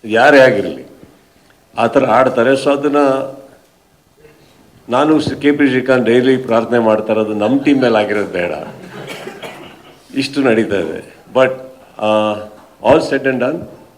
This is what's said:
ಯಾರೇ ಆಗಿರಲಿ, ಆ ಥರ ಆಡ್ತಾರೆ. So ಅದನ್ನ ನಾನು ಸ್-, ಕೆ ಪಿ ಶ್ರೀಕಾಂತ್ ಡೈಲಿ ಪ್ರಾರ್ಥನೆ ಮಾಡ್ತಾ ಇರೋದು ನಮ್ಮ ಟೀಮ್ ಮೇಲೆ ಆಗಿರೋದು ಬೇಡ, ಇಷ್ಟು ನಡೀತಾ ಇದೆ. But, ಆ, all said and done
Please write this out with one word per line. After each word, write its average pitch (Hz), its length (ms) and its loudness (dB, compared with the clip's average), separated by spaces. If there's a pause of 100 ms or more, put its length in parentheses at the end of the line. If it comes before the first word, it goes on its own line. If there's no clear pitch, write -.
ಯಾರೇ 123 340 4
ಆಗಿರಲಿ, 127 480 2 (920)
ಆ 117 80 2
ಥರ 123 180 2
ಆಡ್ತಾರೆ. 120 460 2
So 139 220 2
ಅದನ್ನ 143 240 -2 (1900)
ನಾನು 147 320 2
ಸ್-, 135 200 -6
ಕೆ 143 120 2
ಪಿ 143 160 2
ಶ್ರೀಕಾಂತ್ 127 380 0
ಡೈಲಿ 127 300 2
ಪ್ರಾರ್ಥನೆ 113 420 0
ಮಾಡ್ತಾ 110 340 0
ಇರೋದು 107 220 -2
ನಮ್ಮ 117 280 0
ಟೀಮ್ 139 200 2
ಮೇಲೆ 113 160 2
ಆಗಿರೋದು 101 340 -2
ಬೇಡ, 87 200 -4 (1600)
ಇಷ್ಟು 135 260 -4
ನಡೀತಾ 110 340 0
ಇದೆ. 85 380 -8 (200)
But, 131 160 2 (480)
ಆ, 107 340 0 (580)
all 151 200 4
said 135 220 -2
and 123 100 -2
done 147 160 -2 (400)